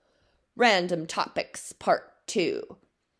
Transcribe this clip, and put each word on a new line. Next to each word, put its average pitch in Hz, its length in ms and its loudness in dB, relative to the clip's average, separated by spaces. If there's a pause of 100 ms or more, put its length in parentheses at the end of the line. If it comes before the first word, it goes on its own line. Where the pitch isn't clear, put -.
(540)
Random 180 520 2
Topics - 640 -6
Part - 400 -2 (160)
Two. 135 340 -2 (580)